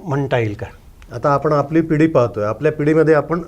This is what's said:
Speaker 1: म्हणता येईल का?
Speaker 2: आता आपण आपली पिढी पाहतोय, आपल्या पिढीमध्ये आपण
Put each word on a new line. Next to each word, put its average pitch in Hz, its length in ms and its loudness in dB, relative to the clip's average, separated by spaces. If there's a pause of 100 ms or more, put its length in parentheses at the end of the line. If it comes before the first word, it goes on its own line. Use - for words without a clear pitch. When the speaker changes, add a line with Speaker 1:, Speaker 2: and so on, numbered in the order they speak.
Speaker 1:
म्हणता 139 340 -2
येईल 107 160 -2
का? 101 120 -12 (500)
Speaker 2:
आता 135 140 -2
आपण 143 240 2
आपली 147 280 0
पिढी 160 260 2
पाहतोय, 120 360 0
आपल्या 127 280 -2
पिढीमध्ये 156 420 2
आपण 160 340 0